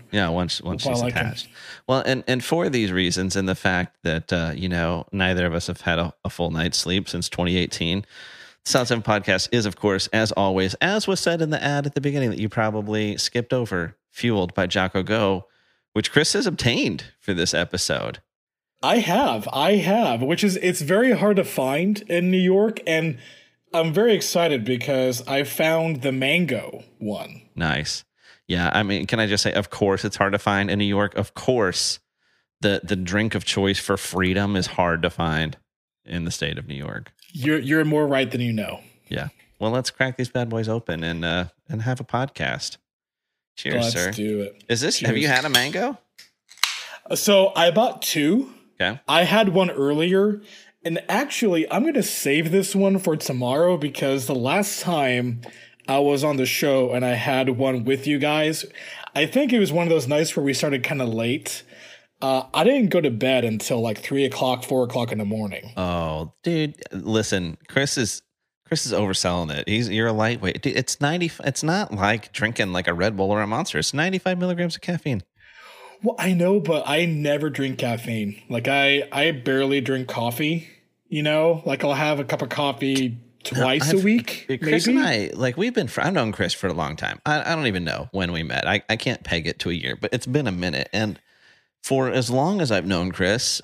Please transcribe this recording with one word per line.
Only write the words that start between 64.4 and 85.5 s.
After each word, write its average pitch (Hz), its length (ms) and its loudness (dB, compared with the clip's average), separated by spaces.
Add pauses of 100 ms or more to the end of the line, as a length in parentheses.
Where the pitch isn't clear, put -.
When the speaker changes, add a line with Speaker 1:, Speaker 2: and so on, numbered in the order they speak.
Speaker 2:
four 131 200 2
o'clock 117 280 -2
in 110 80 -4
the 104 60 -2
morning. 107 520 -6
Speaker 1:
Oh, 82 560 -2 (100)
dude, 156 320 0 (160)
listen, 98 640 -2 (120)
Chris 139 280 0
is, 110 260 -2 (420)
Chris - 200 -2
is 123 60 -4
overselling 87 640 0
it. - 140 -6
He's, 110 200 0
you're 110 180 0
a 113 60 2
lightweight. 110 480 0
Dude, - 140 -2
it's - 240 -2
ninety, 160 320 0 (140)
it's 135 180 -4
not 175 300 -2
like 104 400 0
drinking, 107 400 -2
like, 90 140 -2
a 87 60 2
Red 98 220 0
Bull 95 160 0
or 107 100 2
a 104 60 -2
Monster. 147 320 -2
It's - 140 -2
ninety-five 180 440 0
milligrams 175 380 -2
of - 60 -14
caffeine. 147 420 -4 (800)
Speaker 2:
Well, 233 160 2
I 180 140 2
know, 185 260 4
but 151 260 0
I 156 200 2
never 147 440 0
drink 135 300 -4
caffeine. 113 600 -4 (100)
Like, 117 180 -2
I, 139 440 2
I 147 200 2
barely 135 500 0
drink 127 260 -2
coffee. 151 600 -2 (400)
You 151 160 -4
know, 156 420 4
like, 139 180 -2
I'll 143 100 2
have 151 260 0
a 139 40 -2
cup 143 180 -2
of 135 80 -4
coffee 135 680 0 (360)
Speaker 1:
No, 131 80 0
Speaker 2:
twice 143 320 2
a 95 40 6
Speaker 1:
I've, 185 60 2
Speaker 2:
week, - 440 0
Speaker 1:
Chris 156 400 0
Speaker 2:
maybe? 254 100 4
Speaker 1:
and 285 100 4
I, 107 260 0
like, 123 220 -2